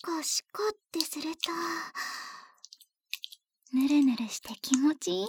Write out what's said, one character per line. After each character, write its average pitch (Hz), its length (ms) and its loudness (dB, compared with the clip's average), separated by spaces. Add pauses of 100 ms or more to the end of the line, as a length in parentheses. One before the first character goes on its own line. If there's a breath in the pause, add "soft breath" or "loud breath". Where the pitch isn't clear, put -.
コ 320 220 -2
シ - 280 -2
コ 415 160 -2
っ 427 40 2 (200)
て 330 100 -4
す - 200 -8
る 320 160 -6
と、 - 140 -6 (2250 loud breath)
ぬ 262 160 4
る 294 160 8
ぬ 254 140 6
る 226 100 -2
し - 120 -6
て - 200 -10
気 - 160 2
持 294 200 4
ち - 160 -4
い 370 100 0
い - 20 -2
ん 427 60 -2